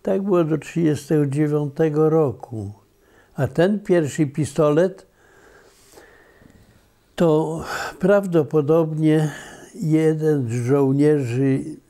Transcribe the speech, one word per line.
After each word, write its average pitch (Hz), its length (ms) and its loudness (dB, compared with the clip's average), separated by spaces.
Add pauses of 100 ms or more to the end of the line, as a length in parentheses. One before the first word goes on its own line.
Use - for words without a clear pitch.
Tak 196 200 -2
było 185 220 0
do 156 140 -2
trzydziestego 151 680 -2
dziewiątego 151 840 0
roku. 117 600 -2 (640)
A 131 120 -2
ten 196 320 0
pierwszy 160 480 0
pistolet 156 800 0 (2000)
to 160 480 0 (360)
prawdopodobnie 156 1300 2 (440)
jeden 156 760 0
z - 20 -4
żołnierzy 135 1120 2 (260)